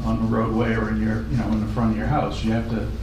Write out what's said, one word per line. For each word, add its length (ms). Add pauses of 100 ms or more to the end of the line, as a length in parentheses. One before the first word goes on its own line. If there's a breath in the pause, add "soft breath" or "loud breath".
on 160
the 140
roadway 400
or 140
in 120
your, 220
you 140
know, 100
in 140
the 120
front 180
of 60
your 100
house. 360
You 80
have 180
to 180 (160)